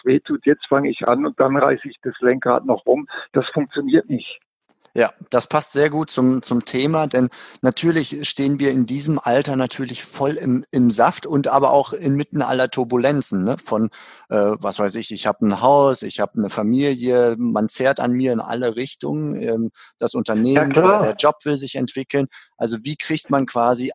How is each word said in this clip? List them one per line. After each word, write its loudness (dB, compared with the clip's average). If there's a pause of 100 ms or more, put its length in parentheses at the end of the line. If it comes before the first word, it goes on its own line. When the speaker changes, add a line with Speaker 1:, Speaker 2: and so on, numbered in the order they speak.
Speaker 1:
wehtut, 0
jetzt 2
fange 0
ich -2
an 2
und -4
dann 2
reiße 2
ich -16
das -8
Lenkrad 2
noch 0
rum. 0 (240)
Das 0
funktioniert 0
nicht. -6 (540)
Speaker 2:
Ja, 2 (180)
das 0
passt -2
sehr 2
gut -4
zum, 2
zum -2
Thema, 0
denn 0 (320)
natürlich 0
stehen 0
wir 2
in 2
diesem -2
Alter 0
natürlich -4
voll -4
im, 0
im 4
Saft 2
und 0
aber 4
auch 2
inmitten -2
aller 0
Turbulenzen, 0
ne? -2
Von, -2 (400)
äh, 2
was -6
weiß 0
ich, -8
ich -6
hab 0
ein 0
Haus, 4
ich -8
hab -4
eine -2
Familie, 2
man 0
zehrt 0
an 0
mir 0
in -2
alle -4
Richtungen, -6
ähm, -2 (280)
das -4
Unternehmen, 0
Speaker 1:
Ja, 2
klar. 4
Speaker 2:
der 0
Job 2
will 0
sich -10
entwickeln. -2 (280)
Also -4
wie -6
kriegt -4
man 0
quasi 0